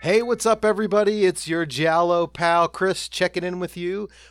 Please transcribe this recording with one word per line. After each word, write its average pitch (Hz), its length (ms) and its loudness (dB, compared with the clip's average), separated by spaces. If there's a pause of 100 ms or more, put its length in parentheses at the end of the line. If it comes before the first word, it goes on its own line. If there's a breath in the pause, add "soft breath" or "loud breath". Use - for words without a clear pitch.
Hey, 220 140 4
what's 240 240 -2
up, 220 180 2
everybody? 208 600 2
It's - 200 -2
your 160 200 -2
Giallo 165 580 2
pal, 170 420 2
Chris, - 400 -2
checking 180 360 -2
in 180 160 -6
with 175 180 -8
you. 185 320 -6 (220 loud breath)